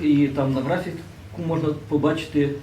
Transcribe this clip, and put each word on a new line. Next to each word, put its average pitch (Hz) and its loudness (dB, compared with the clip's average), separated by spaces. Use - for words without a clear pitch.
і 147 6
там 135 0
на 131 0
графіку 170 -2
можна 151 0
побачити 147 2